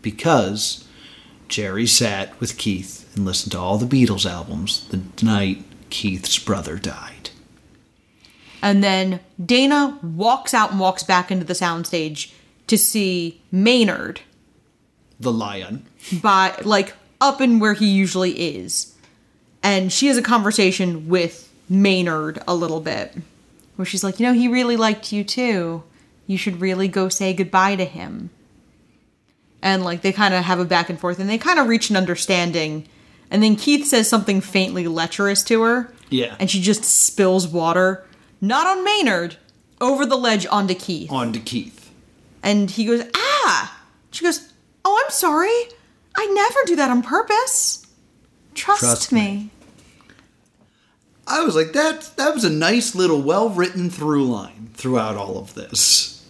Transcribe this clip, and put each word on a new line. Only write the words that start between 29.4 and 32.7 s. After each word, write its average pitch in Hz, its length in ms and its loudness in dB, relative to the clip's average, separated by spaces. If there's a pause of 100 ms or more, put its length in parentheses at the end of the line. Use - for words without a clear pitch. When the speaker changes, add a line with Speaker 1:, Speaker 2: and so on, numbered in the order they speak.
Speaker 2:
And, 185 220 0
like, 175 180 -4
they 190 100 2
kinda 190 300 2
have 180 180 0
a 180 60 0
back 170 240 0
and 170 100 -8
forth, 175 200 -4
and 196 100 -4
they 220 80 -2
kinda 320 260 2
reach 226 280 0
an 208 60 2
understanding. 170 880 -2 (420)